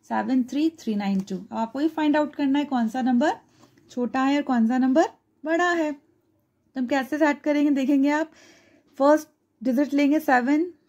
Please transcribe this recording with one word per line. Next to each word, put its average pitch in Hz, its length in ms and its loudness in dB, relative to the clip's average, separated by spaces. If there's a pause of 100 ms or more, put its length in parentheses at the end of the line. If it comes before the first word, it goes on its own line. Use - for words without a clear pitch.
(100)
सेवन 226 400 -2
थ्री 294 180 0 (120)
थ्री 220 140 -4
नाइन 196 260 -2
टू। 190 160 -10
अब 202 220 -12
आपको 226 220 -6
ये 320 80 0
find 302 280 0
out 302 180 -2
करना 285 240 0
है 294 60 -2
कौन 247 240 -2
सा 254 140 -4
number 254 300 2 (580)
छोटा 247 320 -4
है 277 140 2
और 285 60 -2
कौन 247 260 0
सा 254 100 0
number 262 260 2 (400)
बड़ा 330 280 0
है। 311 200 -2
तो - 880 -18
हम 247 60 -4
कैसे 277 320 -2
set 294 240 2
करेंगे, 294 280 2
देखेंगे 277 400 2
आप। 311 200 -2 (680)
First 302 300 2 (340)
digit 262 320 0
लेंगे 285 260 2
सेवन 285 460 2 (220)